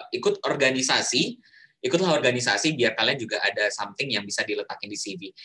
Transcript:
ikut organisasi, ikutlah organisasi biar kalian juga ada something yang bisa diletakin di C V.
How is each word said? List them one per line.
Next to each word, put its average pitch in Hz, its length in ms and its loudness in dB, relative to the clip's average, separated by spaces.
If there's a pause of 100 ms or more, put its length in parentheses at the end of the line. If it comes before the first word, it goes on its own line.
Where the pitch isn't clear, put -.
(100)
ikut - 320 0
organisasi, 131 960 2 (400)
ikutlah 170 320 2
organisasi 127 640 2
biar 117 240 2
kalian 123 240 2
juga 104 160 -4
ada 101 320 0
something 101 400 -6
yang 104 160 -4
bisa 101 160 -4
diletakin 104 480 -6
di 101 80 -10
C 101 160 -8
V. 92 160 -12 (140)